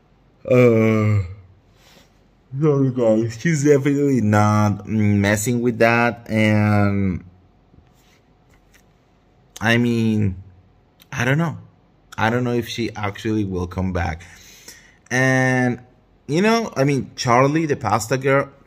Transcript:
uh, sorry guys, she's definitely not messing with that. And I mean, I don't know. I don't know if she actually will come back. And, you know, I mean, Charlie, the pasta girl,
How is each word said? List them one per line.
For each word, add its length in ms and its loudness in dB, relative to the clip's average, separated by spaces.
uh, 800 4
sorry 300 2
guys, 480 0
she's 260 -2
definitely 580 2
not 640 2
messing 720 0
with 180 0
that. 500 0
And 960 0
I 160 2
mean, 640 0
I 140 -4
don't 120 0
know. 200 -4
I 140 -2
don't 120 -2
know 120 -4
if 140 -4
she 280 -8
actually 480 -4
will 220 -6
come 260 -6
back. 320 -6
And, 720 0
you 140 -2
know, 340 0
I 100 0
mean, 320 -2
Charlie, 500 2
the 100 -2
pasta 400 -2
girl, 320 0